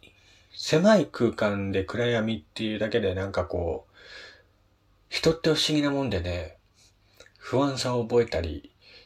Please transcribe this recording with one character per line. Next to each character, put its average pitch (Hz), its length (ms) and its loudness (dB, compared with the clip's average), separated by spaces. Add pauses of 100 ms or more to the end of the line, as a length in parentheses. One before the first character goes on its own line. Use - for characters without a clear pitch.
(540)
狭 196 420 6
い 160 100 4
空 117 260 0
間 98 400 -2
で 95 120 0
暗 117 220 -2
闇 113 300 0
っ 98 60 -10
て - 220 -8
い 107 120 -2
う - 20 -4
だ 107 100 -2
け 117 120 0
で 95 140 0
な 95 120 -4
ん 98 60 -8
か 90 120 -2
こ 85 460 -4
う、 - 40 -20 (1120)
人 - 240 2
っ - 20 -8
て 160 180 2
不 - 0 -
思 151 240 0
議 147 60 2
な 143 80 0
も 139 140 0
ん 120 60 -4
で 92 100 -2
ね、 87 380 -6 (800)
不 - 240 -2
安 139 160 -2
さ 123 180 -2
を 120 80 0
覚 156 180 4
え - 40 -4
た 80 140 -4
り、 - 320 -8 (340)